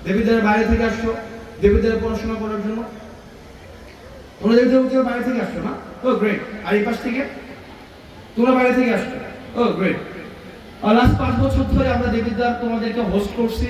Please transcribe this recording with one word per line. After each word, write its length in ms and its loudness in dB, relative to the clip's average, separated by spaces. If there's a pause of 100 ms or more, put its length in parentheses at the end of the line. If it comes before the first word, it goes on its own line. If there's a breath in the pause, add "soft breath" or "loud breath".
দেবিদ্বারের 400 2
বাইরে 220 4
থেকে 180 2
আসছো 300 -2 (480)
দেবিদ্বারে 420 4
পড়াশোনা 300 -4
করার 300 -4
জন্য? 200 -4 (1600)
তোমরা 160 6
দেবিদ্বার 260 6
থেকে 180 2
বাইরে 220 -2
থেকে 180 -2
আসছো 180 -6
না? 120 -4 (380)
ও, 60 4
গ্রেট। 520 -2
আর 80 2
এই 80 4
পাশ 200 -2
থেকে? 200 -4 (1120)
তোমরা 160 4
বাইরে 220 4
থেকে 200 4
আসছো? 680 -4
ও, 20 4
গ্রেট। 340 0 (880)
আর 100 6
লাস্ট 240 6
পাঁচ 220 0
বছর 220 2
ধরে 260 2
আমরা 180 0
দেবিদ্বার 540 0
তোমাদেরকে 400 -2
হোস্ট 360 0
করছি। 320 0